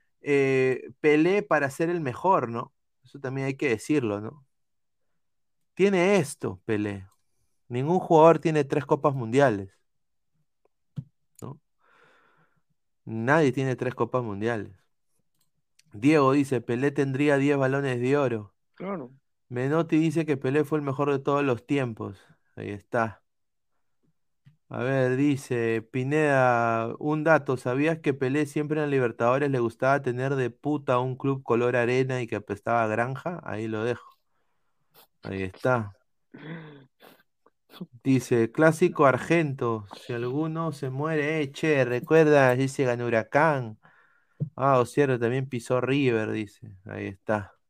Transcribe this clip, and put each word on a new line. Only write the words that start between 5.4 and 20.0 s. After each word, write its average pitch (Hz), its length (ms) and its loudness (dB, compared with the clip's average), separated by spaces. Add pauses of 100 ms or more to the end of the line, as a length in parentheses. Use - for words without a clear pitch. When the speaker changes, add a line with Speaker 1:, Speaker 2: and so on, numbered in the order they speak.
Speaker 1:
Tiene 190 420 4
esto, 123 480 -4
Pelé. 104 420 -4 (640)
Ningún 139 300 0
jugador 160 400 6
tiene 156 260 0
tres 143 220 -2
copas 147 280 0
mundiales, 117 560 0 (1700)
¿no? - 200 -16 (1400)
Nadie 123 480 2
tiene 131 240 -4
tres 123 180 -6
copas 123 280 -2
mundiales. 104 500 -6 (1200)
Diego 135 400 4
dice, 139 280 0
"Pelé 123 300 -2
tendría 139 480 0
diez 143 180 2
balones 135 440 0
de 131 160 2
oro". 117 380 -2 (200)
Speaker 2:
Claro. 175 380 -10 (360)
Speaker 1:
Menotti 151 500 0
dice 160 260 0